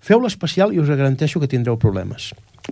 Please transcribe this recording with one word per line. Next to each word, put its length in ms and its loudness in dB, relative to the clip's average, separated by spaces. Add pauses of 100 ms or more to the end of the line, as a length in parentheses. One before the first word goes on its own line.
Feu-la 240 4
especial 480 0
i 60 2
us 100 2
garanteixo 480 0
que 80 0
tindreu 320 0
problemes. 520 -4 (400)